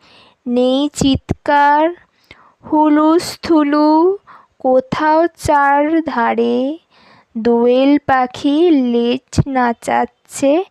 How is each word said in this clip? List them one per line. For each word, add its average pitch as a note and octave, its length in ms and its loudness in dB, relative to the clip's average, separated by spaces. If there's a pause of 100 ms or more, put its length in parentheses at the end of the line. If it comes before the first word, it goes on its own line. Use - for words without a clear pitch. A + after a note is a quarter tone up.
(480)
নেই B3+ 420 0 (100)
চিৎকার C#4+ 840 0 (880)
হুলুস্থুলু, D#4 1500 0 (400)
কোথাও D#4 680 0
চার D4 760 0
ধারে A#3+ 800 -4 (580)
দোয়েল B3 600 2
পাখি C4+ 600 -2 (340)
লেজ A#3+ 400 -2 (160)
নাচাচ্ছে B3+ 1200 -4